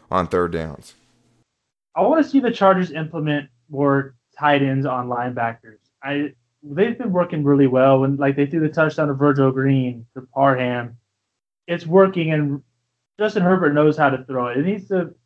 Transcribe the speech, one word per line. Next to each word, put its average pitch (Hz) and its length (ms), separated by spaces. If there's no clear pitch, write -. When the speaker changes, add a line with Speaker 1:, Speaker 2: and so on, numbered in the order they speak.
Speaker 1:
on 90 160
third 87 260
downs? 80 420
Speaker 2:
I 170 80
wanna 294 220
see 269 160
the 233 100
Chargers 185 420
implement 156 560
more 139 440
tight 147 220
ends 135 240
on 123 240
linebackers. 117 720
I, 143 320
they've 190 360
been 226 140
working 175 300
really 139 240
well 131 340
when, 139 160
like, 139 200
they 143 80
threw 160 160
the 156 80
touchdown 156 400
to 139 60
Virgil 139 380
Green, 131 520
to 131 60
Parham. 123 640
It's 170 200
working, 180 460
and 147 300
Justin 208 240
Herbert 175 300
knows 151 240
how 147 140
to 127 140
throw 123 240
it. 123 100
It 156 80
needs 196 220
to, 180 260